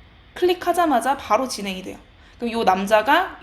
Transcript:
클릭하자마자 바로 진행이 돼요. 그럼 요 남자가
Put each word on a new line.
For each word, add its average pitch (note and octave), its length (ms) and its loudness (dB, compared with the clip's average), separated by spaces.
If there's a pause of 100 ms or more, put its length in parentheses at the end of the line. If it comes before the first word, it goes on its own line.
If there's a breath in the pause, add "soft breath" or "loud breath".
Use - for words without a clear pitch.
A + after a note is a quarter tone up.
(340)
클릭하자마자 E4+ 840 0
바로 B3 320 0
진행이 G3 340 -8
돼요. G3 160 -12 (400 soft breath)
그럼 A#3+ 140 -4
요 A3+ 120 -2
남자가 G#3+ 760 2